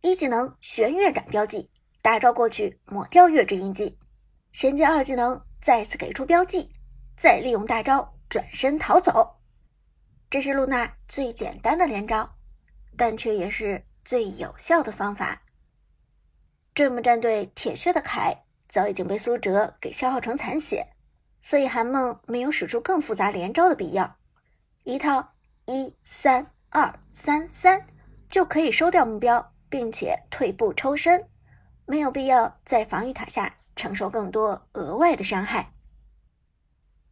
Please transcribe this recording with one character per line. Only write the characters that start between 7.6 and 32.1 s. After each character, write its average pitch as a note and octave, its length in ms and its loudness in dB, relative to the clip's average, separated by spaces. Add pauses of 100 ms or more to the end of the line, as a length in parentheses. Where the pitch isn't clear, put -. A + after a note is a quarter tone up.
大 A3+ 160 -2
招 C4+ 340 0 (140)
转 - 220 -4
身 C#4+ 260 0
逃 F#4 240 4
走。 - 360 2 (920)
这 C#4 100 -2
是 C#4 140 -2
露 C4+ 140 0
娜 A#3+ 280 -2 (120)
最 B3+ 260 -6
简 - 280 -8
单 C4+ 140 0
的 F4 120 2
连 G#3 180 -6
招， A3 320 -4 (580)
但 A3+ 220 0
却 A3 180 -2
也 F#3+ 140 -4
是 G3+ 340 -6 (200)
最 A#3 300 -2
有 - 220 -12
效 D#4+ 280 2
的 A3 80 -8
方 G3+ 240 -6
法。 - 260 -8 (1300)
这 C#4 160 2
么 A#3+ 100 -4
战 A#3+ 180 4
队 A3 360 -2
铁 - 200 -6
血 F4 160 0
的 E4+ 80 0
凯 - 460 -4 (240)
早 G3+ 180 0
已 G3 60 -4
经 F3+ 140 -6
被 G3 100 -4
苏 A#3+ 180 -2
哲 G#3 460 -2
给 - 100 -10
消 B3+ 200 -2
耗 C4 100 -4
成 A#3+ 160 -6
残 B3+ 240 -4
血， - 320 -2 (480)
所 - 160 0
以 C4+ 100 2
韩 A#3 160 -2
梦 B3+ 440 -4
没 A#3+ 140 -6
有 C#4 100 -2
使 - 160 -4
出 A#4 120 -4
更 F#4 220 0
复 G#3+ 140 -6
杂 G3+ 160 0
连 F#3+ 200 -6
招 E4+ 160 4
的 D#4 80 4
必 E3 180 -8
要。 - 260 -4 (680)
一 C4+ 120 -6
套 C#4 340 -2 (320)
一 C4 380 -8
三 - 500 0 (160)
二 - 300 0 (100)
三 D4+ 400 -2
三 F#4+ 380 2 (420)
就 F#4 160 2
可 - 140 0
以 D4+ 120 2
收 F4 200 2
掉 E4 120 4
目 A3+ 140 -2
标， A#3+ 380 0 (120)
并 A#3+ 240 -6
且 - 380 -6
退 F#3+ 220 -2
步 F#3+ 200 -2
抽 C#4 240 -2
身， F4+ 320 2 (600)
没 C#4+ 100 -2
有 C#4+ 140 0